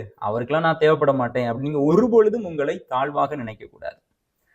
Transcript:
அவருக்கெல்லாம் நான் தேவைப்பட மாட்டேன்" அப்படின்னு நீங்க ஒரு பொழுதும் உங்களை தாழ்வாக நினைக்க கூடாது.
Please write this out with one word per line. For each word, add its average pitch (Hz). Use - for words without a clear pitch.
அவருக்கெல்லாம் 120
நான் 160
தேவைப்பட 147
மாட்டேன்" 123
அப்படின்னு 123
நீங்க 151
ஒரு 175
பொழுதும் 220
உங்களை 151
தாழ்வாக 139
நினைக்க 110
கூடாது. -